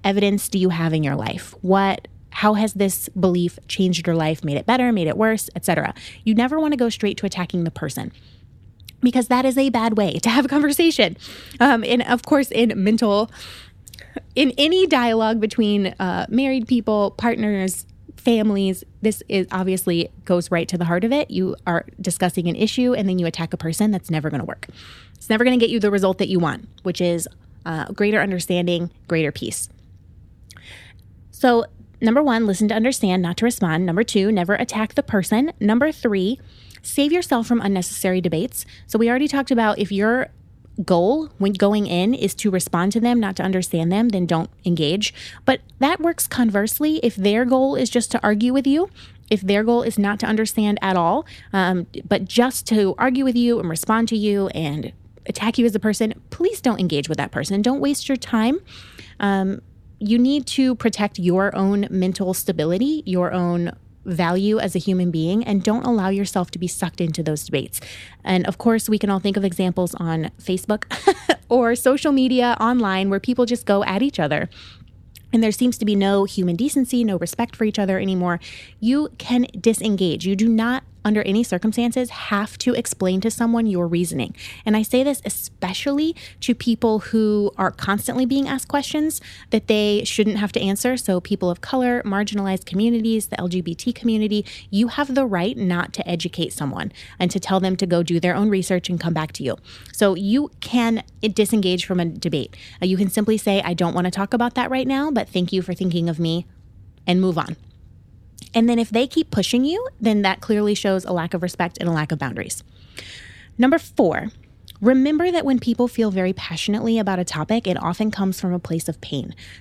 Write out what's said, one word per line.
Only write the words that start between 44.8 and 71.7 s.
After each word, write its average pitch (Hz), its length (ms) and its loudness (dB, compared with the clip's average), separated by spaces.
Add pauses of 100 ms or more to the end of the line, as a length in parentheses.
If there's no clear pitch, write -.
But 262 160 2 (180)
that 311 200 2
works 330 280 0
conversely. 233 720 0
If 233 180 0
their 208 300 2
goal 262 300 2
is 262 140 0
just - 220 -2
to 247 100 0
argue 214 320 2
with 269 140 2
you, 320 220 2 (400)
if 208 120 2
their 202 220 2
goal 240 180 2
is - 160 -2
not 202 220 0
to 226 60 -2
understand 214 560 0
at 190 140 0
all, 180 300 2 (280)
um, 185 340 0 (200)
but 196 180 0
just 240 420 0
to 208 300 2
argue 262 260 2
with 254 120 2
you 240 240 2
and 175 100 -2
respond 220 400 0
to 226 80 0
you 202 320 0
and 156 420 -6 (340)
attack 214 320 -2
you 240 80 4
as 214 80 2
a 208 60 -2
person, 214 340 0 (160)
please 392 320 -2
don't 233 180 0
engage 156 300 -2
with 156 80 -2
that - 140 -4
person. 196 300 -2
Don't 254 180 0
waste 285 280 -2
your 269 100 0
time. 240 420 0 (600)
Um, 196 420 0 (360)
you 214 220 2
need 269 260 2
to 262 300 0
protect 208 420 -2
your 185 380 2
own 202 340 0
mental 185 440 -2
stability, 185 720 0
your 180 260 0
own 175 400 0 (340)
value 185 540 0
as 180 160 -4
a 180 40 0
human 180 320 0
being, 170 320 0
and 202 200 0
don't 220 220 0
allow 208 240 0
yourself 196 420 -2
to 170 80 -10
be 180 80 -4
sucked - 340 -6
into 160 220 -2
those 151 200 -4
debates. - 380 -4 (420)
And 185 240 2
of 196 100 -4
course, 226 300 2
we 214 100 2
can 202 120 0
all 196 100 0
think 202 180 0
of 196 60 0
examples 180 520 0
on 165 440 -4
Facebook 190 460 -4 (580)
<laughs> - 60 -20
or 240 260 4